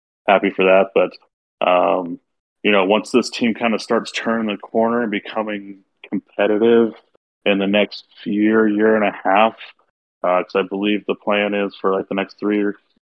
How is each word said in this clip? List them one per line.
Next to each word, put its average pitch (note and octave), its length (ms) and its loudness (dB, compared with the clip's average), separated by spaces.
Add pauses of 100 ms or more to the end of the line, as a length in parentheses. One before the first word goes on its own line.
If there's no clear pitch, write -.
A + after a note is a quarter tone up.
(280)
happy G2 220 2
for F#2+ 140 -2
that. F#2+ 300 4
But, - 720 -4
um, F2+ 540 0 (420)
you G#2+ 100 2
know, G2 120 4
once G2+ 260 0
this A#2+ 200 0
team A#2 240 -2
kind A2+ 200 -2
of G2+ 80 -6
starts A2 300 -4
turning A2+ 360 -4
the G#2 100 -6
corner A2+ 440 -2
and A2 80 -6
becoming G2+ 680 -8 (280)
competitive G#2+ 840 2 (500)
in G2+ 140 2
the G2 80 -2
next G2+ 400 -2 (180)
year, A2 420 2
year G#2+ 300 2
and G#2+ 80 0
a G2 80 0
half, G#2 440 2 (640)
uh, F2+ 200 0
'cause - 140 -8
I G2 60 2
believe G2 420 -4
the F#2 100 -4
plan G#2 380 -2
is G2+ 240 -4
for, F#2+ 160 -2
like, G2 160 -4
the G#2 60 -6
next F#2+ 240 -6
three G#2 240 -2
or, G2+ 140 -4 (300)